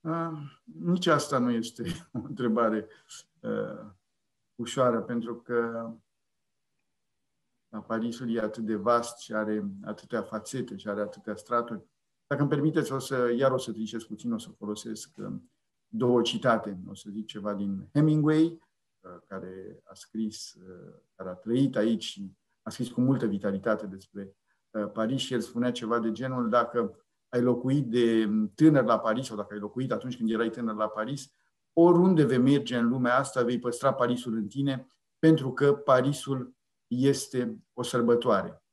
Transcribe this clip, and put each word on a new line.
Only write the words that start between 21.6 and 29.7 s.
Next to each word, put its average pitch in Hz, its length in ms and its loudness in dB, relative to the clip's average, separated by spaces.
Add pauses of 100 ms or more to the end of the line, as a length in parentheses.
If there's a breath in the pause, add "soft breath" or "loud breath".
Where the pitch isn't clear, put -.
aici 110 260 0
și 98 300 -12 (300)
a 110 80 -10
scris 120 200 -8
cu - 100 -4
multă 127 260 2
vitalitate 101 600 -2
despre, 98 500 -14 (340)
eh, 104 220 -6
Paris 113 280 -2
și - 120 -6
el 120 80 0
spunea 120 320 -2
ceva 117 260 -2
de 110 140 -2
genul: 123 360 -4
„Dacă 117 560 0 (240)
ai 123 140 0
locuit 123 440 2
de 113 420 4 (260)
tânăr 151 300 6
la 113 140 4
Paris 113 280 -2
sau 113 100 -10
dacă 104 180 -8
ai 104 60 -8
locuit 120 320 -6